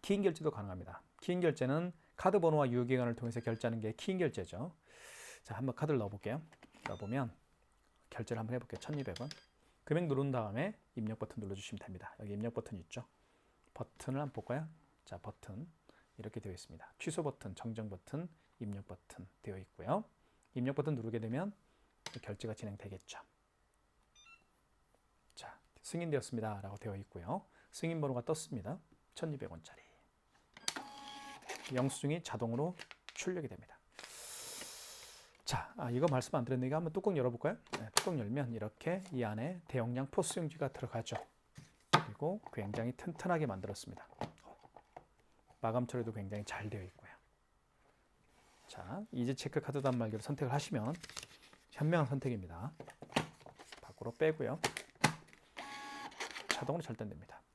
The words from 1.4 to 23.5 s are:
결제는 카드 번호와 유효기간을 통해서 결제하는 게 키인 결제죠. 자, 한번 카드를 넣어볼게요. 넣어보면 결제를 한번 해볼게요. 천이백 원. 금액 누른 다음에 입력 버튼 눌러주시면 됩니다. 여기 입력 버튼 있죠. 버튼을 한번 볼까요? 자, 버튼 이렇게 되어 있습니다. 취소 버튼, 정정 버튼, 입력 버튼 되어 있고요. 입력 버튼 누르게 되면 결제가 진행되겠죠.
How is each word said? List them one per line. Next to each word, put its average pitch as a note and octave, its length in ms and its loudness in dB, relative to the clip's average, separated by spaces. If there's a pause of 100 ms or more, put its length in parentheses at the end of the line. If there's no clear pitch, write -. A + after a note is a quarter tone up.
결제는 D#3+ 500 6 (240)
카드 F#3+ 240 8
번호와 D3+ 300 10
유효기간을 A#2+ 460 6
통해서 A#2 240 -2
결제하는 A2+ 400 2
게 A2 140 0
키인 F#3+ 260 0
결제죠. B2+ 520 0 (720)
자, G#2 120 -6
한번 B2 200 2
카드를 D3+ 220 4
넣어볼게요. G#2 420 0 (480)
넣어보면 G#2+ 460 0 (760)
결제를 A2+ 280 -2
한번 A2+ 160 0
해볼게요. A#2+ 240 -4
천이백 C#3 400 -2
원. B2+ 100 -4 (560)
금액 F3 200 4
누른 C#3 260 4
다음에 B2 460 0 (180)
입력 A2 220 -2
버튼 - 240 -6
눌러주시면 G2 380 -6
됩니다. - 400 -10
여기 G2+ 140 -6
입력 A2 200 0
버튼 - 240 -4
있죠. - 280 -10 (680)
버튼을 - 460 -4
한번 C#3+ 140 -2
볼까요? C#3 340 -2 (360)
자, - 140 -12
버튼 G#2+ 500 -10 (500)
이렇게 G#2 220 -8
되어 G2 120 -8
있습니다. - 480 -14
취소 - 240 -2
버튼, C3 320 -4
정정 A2 340 -4
버튼, C#3+ 400 -6 (300)
입력 G2+ 260 -4
버튼 - 420 -14 (140)
되어 G2 160 -6
있고요. A#2 460 -2 (500)
입력 B2+ 220 2
버튼 D3 180 2
누르게 A2+ 260 0
되면 C3 320 0 (720)
결제가 G#2+ 320 -4
진행되겠죠. G2+ 680 -8 (2250)